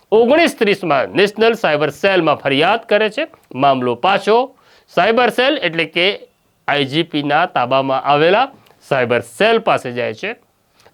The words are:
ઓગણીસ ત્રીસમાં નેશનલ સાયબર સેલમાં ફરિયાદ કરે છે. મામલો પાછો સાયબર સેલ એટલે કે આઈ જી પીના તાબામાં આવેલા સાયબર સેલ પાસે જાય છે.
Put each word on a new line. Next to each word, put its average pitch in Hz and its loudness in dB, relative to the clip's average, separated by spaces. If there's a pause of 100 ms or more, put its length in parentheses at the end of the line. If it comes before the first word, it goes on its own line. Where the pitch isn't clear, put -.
(120)
ઓગણીસ 240 2
ત્રીસમાં 160 0
નેશનલ 202 0
સાયબર 156 0
સેલમાં 170 0
ફરિયાદ 156 0
કરે 214 0
છે. 294 -6 (280)
મામલો 127 0
પાછો 202 0 (320)
સાયબર 226 2
સેલ 254 0
એટલે 165 -4
કે 180 -4 (400)
આઈ 139 -2
જી 143 -2
પીના 151 -2
તાબામાં 135 -2
આવેલા 165 2 (360)
સાયબર 123 0
સેલ 220 0
પાસે 143 -2
જાય 117 -6
છે. 196 -10 (600)